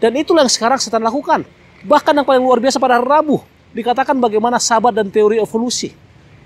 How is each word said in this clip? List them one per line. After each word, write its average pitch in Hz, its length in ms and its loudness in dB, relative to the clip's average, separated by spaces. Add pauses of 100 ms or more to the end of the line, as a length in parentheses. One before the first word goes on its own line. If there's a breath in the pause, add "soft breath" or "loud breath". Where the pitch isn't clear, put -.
Dan 233 160 0
itulah 320 240 2
yang 262 120 2
sekarang 247 280 -2
setan 226 240 -4
lakukan. 262 400 -2 (400)
Bahkan 294 320 2
yang 277 80 0
paling 262 160 2
luar 254 160 2
biasa 254 240 -2
pada 254 160 2
hari 247 80 0
Rabu, 294 320 0 (400)
dikatakan 247 400 -2
bagaimana 233 400 0
Sabat 220 400 0
dan 202 160 -4
teori 214 240 2
evolusi. 220 560 -4 (520)